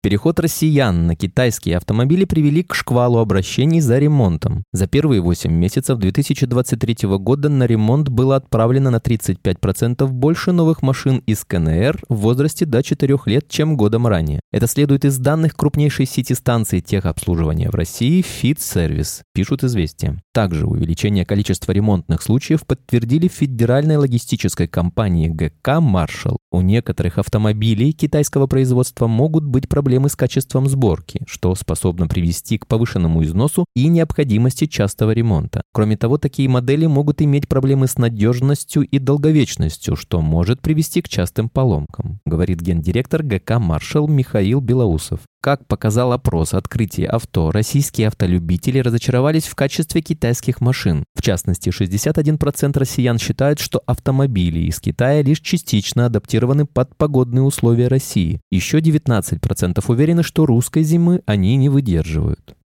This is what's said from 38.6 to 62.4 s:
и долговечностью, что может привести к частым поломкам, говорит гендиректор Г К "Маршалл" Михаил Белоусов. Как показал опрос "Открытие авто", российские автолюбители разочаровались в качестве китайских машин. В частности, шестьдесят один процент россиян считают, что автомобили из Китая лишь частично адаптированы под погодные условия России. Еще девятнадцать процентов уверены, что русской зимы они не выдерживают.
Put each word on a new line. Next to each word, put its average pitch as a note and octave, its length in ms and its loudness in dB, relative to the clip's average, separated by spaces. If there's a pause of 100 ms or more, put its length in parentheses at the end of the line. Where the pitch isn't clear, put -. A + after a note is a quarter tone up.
и - 160 0
долговечностью, C3+ 1000 0
что - 260 -4
может E2+ 380 0
привести D#3 420 -2
к - 80 -14
частым A2 400 -2
поломкам, G#2 720 -2
говорит E2 360 -2
гендиректор F2+ 640 -2
Г A2 160 -2
К A2+ 200 -2
"Маршалл" G#2+ 500 -2
Михаил B2+ 520 0
Белоусов. A2 600 -2 (220)
Как C#3 240 -2
показал A#2 460 0
опрос F2+ 420 -2
"Открытие - 540 -4
авто", E2+ 420 -2
российские A2 560 0
автолюбители F2+ 720 0
разочаровались B2+ 720 0
в - 80 -14
качестве D3+ 440 -2
китайских B2+ 600 -4
машин. G2 420 0 (140)
В - 60 -8
частности, F2+ 480 -2
шестьдесят G2+ 460 -2
один D#3 220 0
процент C#3+ 380 -2
россиян B2 420 0
считают, D3 400 -2
что - 260 -6
автомобили A#2+ 760 0
из E2 180 -2
Китая C#3 420 0
лишь D3 200 2
частично - 640 -2
адаптированы A#2+ 580 0
под - 320 -4
погодные C3 460 0
условия B2 460 2
России. A2 520 0 (120)
Еще F#2+ 280 0
девятнадцать C#3+ 600 0
процентов - 500 -2
уверены, D#3 320 2
что D#3 240 0
русской B2+ 380 2
зимы E3+ 420 2
они G#2 300 2
не C#3 120 2
выдерживают. D#2+ 840 -2 (140)